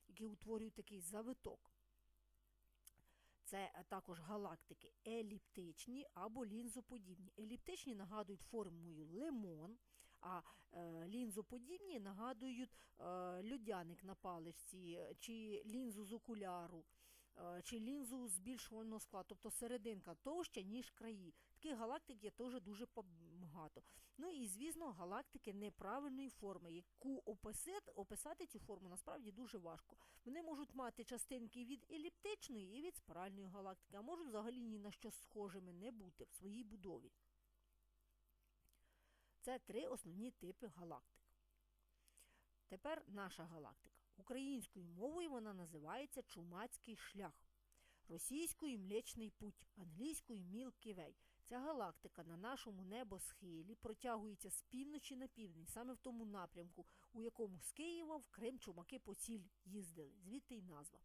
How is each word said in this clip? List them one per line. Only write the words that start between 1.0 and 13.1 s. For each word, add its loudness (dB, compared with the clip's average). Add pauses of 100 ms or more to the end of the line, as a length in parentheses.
завиток. 0 (1700)
Це, 2
е, -4
також 0
галактики 0 (140)
еліптичні 0
або 2
лінзоподібні. -2
Еліптичні 0
нагадують 0
формою 0
лимон, 0 (420)
а, 2 (320)
е, 0
лінзоподібні 0
нагадують, 0 (280)
е, -4 (480)